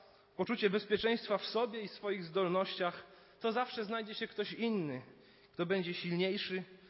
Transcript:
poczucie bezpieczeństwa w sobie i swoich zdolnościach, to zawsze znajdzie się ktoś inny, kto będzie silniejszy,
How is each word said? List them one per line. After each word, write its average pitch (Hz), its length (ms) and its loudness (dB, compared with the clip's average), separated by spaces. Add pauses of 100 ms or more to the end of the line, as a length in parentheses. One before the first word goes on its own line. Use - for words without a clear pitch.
(360)
poczucie 202 340 2
bezpieczeństwa 214 680 2
w - 80 -8
sobie 226 360 0
i 202 60 -4
swoich 202 360 -4
zdolnościach, 180 800 2 (360)
to 226 120 0
zawsze 233 340 -2
znajdzie 220 300 -4
się 226 120 -4
ktoś 190 260 -4
inny, 180 480 0 (520)
kto 175 120 -2
będzie 175 280 0
silniejszy, 185 720 0 (260)